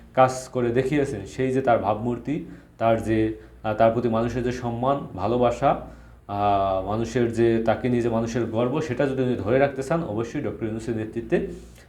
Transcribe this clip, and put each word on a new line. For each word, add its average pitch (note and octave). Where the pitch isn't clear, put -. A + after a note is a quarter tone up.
কাজ C3
করে A#2+
দেখিয়েছেন, B2+
সেই C3
যে C3
তার A#2+
ভাবমূর্তি, A#2
তার A2+
যে, A2
আহ, A2
তার A2+
প্রতি A#2+
মানুষের A#2
যে B2
সম্মান, A#2+
ভালোবাসা, A#2+
আহ, G2
মানুষের A2+
যে, A#2
তাকে B2+
নিয়ে A#2+
যে A#2
মানুষের A2+
গর্ব, B2+
সেটা D3
যদি C3
উনি B2
ধরে G#2+
রাখতে C3+
চান, E3
অবশ্যই A#2
ডক্টর A2
ইউনূসের A2
নেতৃত্বে A#2